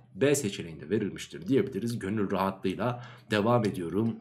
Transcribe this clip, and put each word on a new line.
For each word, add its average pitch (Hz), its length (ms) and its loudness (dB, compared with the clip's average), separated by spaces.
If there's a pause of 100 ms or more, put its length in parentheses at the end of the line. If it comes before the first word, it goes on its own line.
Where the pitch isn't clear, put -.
(160)
B 139 200 4
seçeneğinde 82 540 -4
verilmiştir 90 580 -2
diyebiliriz. 117 520 0
Gönül 98 320 -2
rahatlığıyla 98 720 -2 (280)
devam 107 340 4
ediyorum 92 560 0